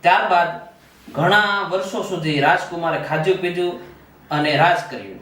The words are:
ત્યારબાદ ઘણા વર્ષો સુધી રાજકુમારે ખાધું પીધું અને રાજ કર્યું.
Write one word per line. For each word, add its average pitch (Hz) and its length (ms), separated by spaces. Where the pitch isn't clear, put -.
ત્યારબાદ 175 460
ઘણા 202 580
વર્ષો 190 340
સુધી 156 360
રાજકુમારે 160 600
ખાધું 160 320
પીધું 175 380
અને 151 280
રાજ 170 340
કર્યું. 98 300